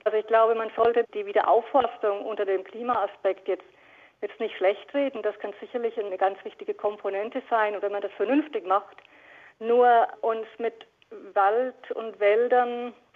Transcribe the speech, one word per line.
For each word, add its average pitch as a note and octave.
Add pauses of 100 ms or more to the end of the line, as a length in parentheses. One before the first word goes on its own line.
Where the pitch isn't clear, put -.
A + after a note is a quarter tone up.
Also G#3+
ich G#3+
glaube, A3+
man A3
sollte A#3
die G#3
Wiederaufforstung G#3
unter G#3
dem F#3+
Klimaaspekt A3
jetzt, F#3 (560)
jetzt -
nicht A3+
schlecht -
reden. C4+
Das G#3
kann G3+
sicherlich A#3
eine G3+
ganz F#3+
wichtige -
Komponente G#3
sein. G#3+
Und F#3
wenn G3+
man G3+
das G3
vernünftig A3+
macht, G3 (640)
nur A#3 (140)
uns A3+ (100)
mit - (480)
Wald A3
und A3
Wäldern A#3+ (220)